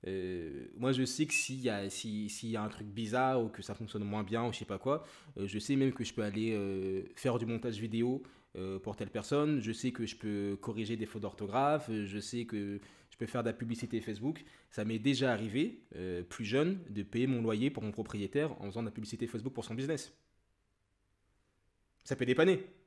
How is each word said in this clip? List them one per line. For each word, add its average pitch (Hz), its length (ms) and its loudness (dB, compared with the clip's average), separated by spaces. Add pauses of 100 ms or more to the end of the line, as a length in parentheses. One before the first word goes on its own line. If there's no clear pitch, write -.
Euh, 90 600 -4 (100)
moi, 127 140 2
je 131 140 4
sais 151 200 2
que 151 80 -4
s'il 131 280 0
y 123 80 2
a, 101 200 0
si, 107 400 -4
s'il 113 200 -6
y 110 80 0
a 107 60 0
un 107 60 0
truc 104 180 -10
bizarre 120 560 2
ou 110 60 0
que 101 120 -10
ça 104 120 -8
fonctionne 107 300 -6
moins 104 200 -2
bien 113 240 0
ou 110 60 -2
je - 60 -6
sais 107 60 -6
pas 98 140 -4
quoi, 143 240 0 (340)
euh, 98 100 -2
je 104 120 -2
sais 139 160 2
même 135 180 6
que 123 100 -4
je - 100 -4
peux 113 100 0
aller, 110 300 0
euh, 95 500 0 (120)
faire 123 220 2
du 113 80 2
montage 113 340 -2
vidéo, 117 440 2 (320)
euh, 95 240 -4
pour 101 160 -6
telle 101 160 -6
personne. 147 480 2
Je 110 120 0
sais 123 200 0
que 120 160 -2
je - 80 -6
peux 101 440 0
corriger 110 380 -2
des 107 80 -2
fautes 107 160 -8
d'orthographe. 123 680 2
Euh, 107 180 0
je 98 120 -4
sais 117 260 -4
que 101 340 -4 (320)
je - 60 -20
peux 113 100 -4
faire 120 160 -2
de 117 60 2
la 110 40 -2
publicité 113 480 -2
Facebook. 113 420 -4 (280)
Ça 107 140 -2
m'est 113 120 0
déjà 127 340 4
arrivé, 113 520 0 (120)
euh, 90 280 -2
plus - 220 -6
jeune, 151 340 4 (100)
de 101 140 -4
payer 117 240 2
mon 127 160 2
loyer 113 260 4
pour 139 140 -4
mon 107 80 -2
propriétaire 113 680 -2
en 98 40 -6
faisant 101 160 -4
de 113 60 -2
la 104 40 -4
publicité 113 360 -4
Facebook 120 260 -4
pour 113 120 -4
son 113 100 -6
business. 135 380 -2 (1900)
Ça - 120 0
peut 127 100 2
dépanner. 170 380 8 (240)